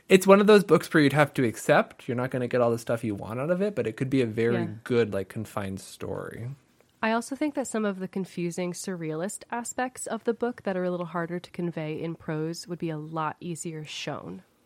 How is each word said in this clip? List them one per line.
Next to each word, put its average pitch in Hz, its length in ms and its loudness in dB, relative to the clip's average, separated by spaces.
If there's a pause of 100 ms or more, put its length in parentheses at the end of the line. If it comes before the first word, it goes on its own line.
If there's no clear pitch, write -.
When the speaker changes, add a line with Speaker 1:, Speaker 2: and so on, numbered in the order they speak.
Speaker 1:
it's 185 200 8
one 196 120 12
of 208 60 6
those 208 180 10
books - 300 4
where 160 80 8
you'd 135 120 6
have 147 200 4
to 135 120 2
accept - 600 2
you're 120 80 -2
not 127 140 -2
gonna 123 180 -2
get 123 140 2
all 117 80 4
the 117 80 0
stuff 117 260 -4
you 107 120 -2
want 110 240 -8
out 147 100 -4
of 180 140 0
it, 202 100 -2
but 117 140 -2
it 110 100 -6
could 131 140 -2
be 135 100 2
a 120 60 2
very 113 260 0 (120)
Speaker 2:
Yeah. - 20 -6 (160)
Speaker 1:
good, 113 320 2
like, 98 140 -4
confined 98 500 -6
story. 98 680 -10 (540)
Speaker 2:
I 220 120 0
also 240 220 -4
think 302 200 -4
that 254 100 -4
some 220 200 -4
of 196 120 -2
the 185 100 -8
confusing 175 640 -4
surrealist 170 800 -6
aspects 240 560 -6
of 226 200 -6
the 233 100 0
book 240 260 -4
that 190 160 -4
are 180 60 -2
a 180 80 0
little 175 160 -4
harder 170 320 -4
to - 100 -20
convey 160 500 -6
in 165 140 -4
prose 160 540 -6
would 170 100 -8
be 165 140 -4
a 151 80 -6
lot 156 400 -6
easier 160 440 -8
shown. 165 600 -10 (220)